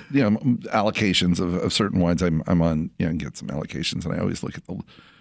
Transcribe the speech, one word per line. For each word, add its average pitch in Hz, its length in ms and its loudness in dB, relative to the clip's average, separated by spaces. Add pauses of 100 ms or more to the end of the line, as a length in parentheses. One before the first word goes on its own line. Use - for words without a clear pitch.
(120)
you 139 100 4
know, 107 160 4 (340)
allocations 98 680 2
of, 87 160 0
of - 180 -2
certain 101 260 2
wines 85 220 2
I'm, 82 260 2
I'm 87 140 4
on, 82 360 0
you 90 100 0
know, 80 60 -2
get - 220 -6
some - 140 -12
allocations, - 560 -6
and - 80 -4
I 85 60 -4
always 92 220 -2
look - 160 -8
at - 100 -16
the, 92 120 -8 (420)